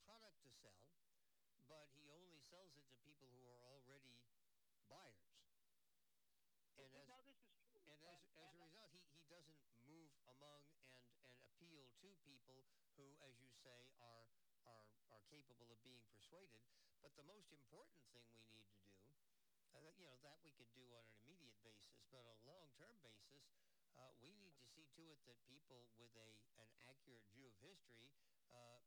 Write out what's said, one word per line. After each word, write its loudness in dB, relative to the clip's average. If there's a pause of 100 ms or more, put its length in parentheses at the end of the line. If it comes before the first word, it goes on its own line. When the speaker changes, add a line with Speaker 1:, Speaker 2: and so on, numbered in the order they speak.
Speaker 1:
product 0
to 0
sell, 0 (800)
but 6
he 2
only 2
sells 2
it -4
to 0
people 0
who 2
are 4
already 2 (680)
buyers. 2 (1400)
And 2 (160)
Speaker 2:
Now, 0
Speaker 1:
as, -6
Speaker 2:
this -4
is -10 (160)
true. -8
Speaker 1:
and -
as, 4
Speaker 2:
And, 2
Speaker 1:
as 4
a -
Speaker 2:
and 0
Speaker 1:
result, 2
he, -2 (160)
he 0
doesn't 0 (260)
move 2 (160)
among 2 (240)
and, 0 (160)
and 2 (100)
appeal 0 (160)
to 2 (180)
people -2 (320)
who, 4
as 2
you -2 (120)
say, 2
are, 4 (400)
are, 2 (280)
are 2
capable 2
of 0
being 2
persuaded. 0 (360)
But 0
the 2
most 0
important 0
thing 2
we 2
need 0
to -6
do, -4 (640)
uh, 2
that, 2
you 0
know, 4
that 4
we 0
could 0
do 2 (120)
on 2
an 0
immediate 0
basis, 0
but 4
on 4
a -2
long-term 2
basis, 0 (480)
uh, 4
we 2
need 0
to 0
see 0 (120)
to 4
it -2
that 2
people 0
with 2
a, 4 (280)
an 2 (200)
accurate 0
view 2
of 0
history, 0 (400)
uh, 4